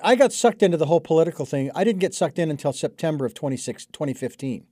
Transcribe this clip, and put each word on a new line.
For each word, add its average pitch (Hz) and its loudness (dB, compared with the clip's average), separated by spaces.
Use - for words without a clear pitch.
I 233 4
got 240 4
sucked - 2
into 175 4
the 151 2
whole 160 4
political 160 0
thing. 135 -4
I 180 -2
didn't 208 0
get 180 0
sucked 165 -4
in 165 0
until 143 -4
September 156 -4
of 113 -4
twenty-six, 131 -8
twenty 139 -6
fifteen. 135 -8